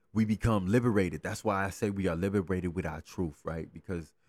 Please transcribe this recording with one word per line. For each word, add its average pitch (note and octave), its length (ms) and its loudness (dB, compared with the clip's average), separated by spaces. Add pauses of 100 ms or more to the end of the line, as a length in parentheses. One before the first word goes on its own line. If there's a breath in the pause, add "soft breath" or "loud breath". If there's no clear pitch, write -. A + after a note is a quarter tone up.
(120)
we G#2+ 120 2
become G#2+ 440 2
liberated. G2+ 540 4
That's G2 200 -6
why G2 220 0
I G2 60 -2
say G#2 200 -2
we G2 160 -2
are E2+ 80 2
liberated F2+ 600 0
with E2 120 -4
our D#2+ 140 -6
truth, D#2+ 440 -6
right? E2 280 -6
Because E2+ 400 -10 (160)